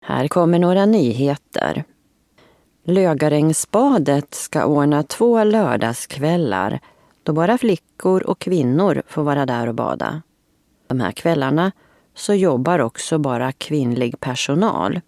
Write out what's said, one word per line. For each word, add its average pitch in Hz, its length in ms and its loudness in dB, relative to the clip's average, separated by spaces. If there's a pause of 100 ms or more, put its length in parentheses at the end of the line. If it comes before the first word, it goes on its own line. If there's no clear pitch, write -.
Här 131 220 -2
kommer 170 320 2
några 185 260 4
nyheter. 139 960 0 (1000)
Lögarängsbadet 156 1500 2
ska - 320 -4
ordna 147 380 2
två 226 400 2
lördagskvällar 135 1400 0 (480)
då 160 60 0
bara 170 240 2
flickor 185 680 0
och - 160 -4
kvinnor 151 680 0
får - 160 -4
vara 143 220 0
där 120 220 -2
och 117 80 -4
bada. 117 460 -4 (680)
De 131 120 -2
här 98 120 -2
kvällarna 160 600 0 (420)
så - 200 -4
jobbar 170 460 2
också 127 380 -4
bara 131 340 -2
kvinnlig 123 680 -2
personal. 147 880 -2